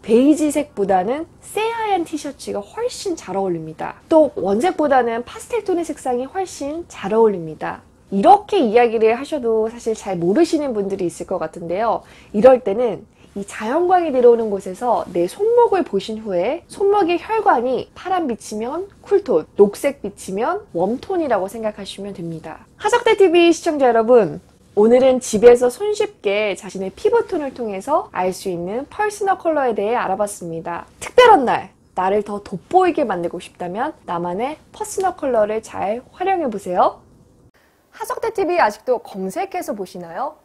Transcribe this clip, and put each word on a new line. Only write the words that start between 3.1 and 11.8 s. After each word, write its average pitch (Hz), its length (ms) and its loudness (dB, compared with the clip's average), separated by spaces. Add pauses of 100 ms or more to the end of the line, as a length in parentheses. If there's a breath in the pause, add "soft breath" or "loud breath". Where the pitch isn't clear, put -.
잘 190 220 -8
어울립니다. 165 580 -6 (140)
또 311 260 6
원색보다는 240 880 0
파스텔 440 400 -8
톤의 349 220 -2
색상이 254 400 -4
훨씬 320 640 -8
잘 - 260 -8
어울립니다. 170 680 0 (300)
이렇게 381 480 4
이야기를 226 560 4
하셔도 233 540 -2
사실 226 260 -6
잘 190 220 -6
모르시는 269 560 2
분들이 196 320 -4
있을 165 200 -8
것 185 140 -4
같은데요. 175 640 -4 (300 loud breath)